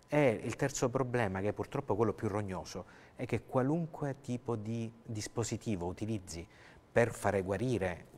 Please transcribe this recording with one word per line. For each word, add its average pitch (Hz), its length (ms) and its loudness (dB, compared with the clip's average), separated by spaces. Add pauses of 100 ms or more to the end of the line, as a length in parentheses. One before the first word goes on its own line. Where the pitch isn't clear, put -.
E 147 220 6
il 110 260 0
terzo 139 320 0
problema, 120 520 0
che 101 80 2
è 101 40 2
purtroppo 110 420 -2
quello 104 200 4
più - 140 -2
rognoso, 95 580 -4 (300)
è 131 100 -6
che 113 180 -2
qualunque 143 760 0
tipo 120 340 -4
di 113 340 -4 (140)
dispositivo 107 800 -4
utilizzi 90 640 -6 (440)
per 117 200 6
fare 98 300 2
guarire 95 640 0 (120)